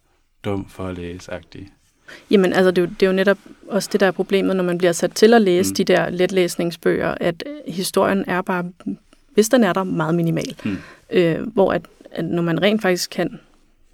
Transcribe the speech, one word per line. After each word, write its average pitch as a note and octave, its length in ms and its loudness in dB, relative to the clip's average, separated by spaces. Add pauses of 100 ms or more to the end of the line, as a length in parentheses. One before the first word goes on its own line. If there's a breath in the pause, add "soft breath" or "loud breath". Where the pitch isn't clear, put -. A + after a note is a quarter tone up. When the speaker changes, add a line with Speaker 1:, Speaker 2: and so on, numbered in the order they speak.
(460)
Speaker 1:
dum G2 240 -4
for F#2+ 180 -10
at F2+ 100 -8
læse-agtig. F2 720 -14 (600 loud breath)
Speaker 2:
Jamen, F#3 220 2
altså, F#3 180 4
det F3+ 60 -2
er F3+ 40 2
jo, F3 60 0 (120)
det G3 40 4
er F#3+ 40 4
jo F#3 80 2
netop F#3+ 220 2 (300)
også G3 240 -4
det, G3+ 80 -2
der G3 80 4
er F3+ 40 2
problemet, F#3+ 440 -2
når F#3 80 0
man F3 140 -2
bliver F3 140 2
sat E3+ 220 -2
til A3 200 6
at A#3 80 6
læse F#3+ 300 2
Speaker 1:
Mm. G3 40 -8
Speaker 2:
de F#3+ 80 0
der F3 260 2
letlæsningsbøger, F3 1120 -2
at, E3+ 240 -2
øh, D4 280 -12
historien G3 540 0
er F3+ 140 -2
bare, F3+ 300 -6 (600)
hvis - 160 4
den B3 140 4
er F3+ 100 2
der, F#3+ 100 0
meget E3+ 320 0
minimal. E3 400 -2 (100)
Speaker 1:
Mm. F#2+ 120 -2 (320 loud breath)
Speaker 2:
Øh, E3+ 380 2
hvor G3 260 2
at, - 80 -2 (300)
at - 140 -6
når E3+ 160 -2
man E3 200 0
rent G#3+ 200 2
faktisk F3+ 280 -2
kan - 300 -6 (540)